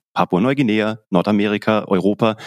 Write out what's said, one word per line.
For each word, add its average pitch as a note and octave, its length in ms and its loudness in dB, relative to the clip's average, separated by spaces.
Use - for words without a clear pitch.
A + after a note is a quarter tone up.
Papua-Neuguinea, G#2+ 840 0
Nordamerika, G#2 760 0
Europa, G2+ 600 0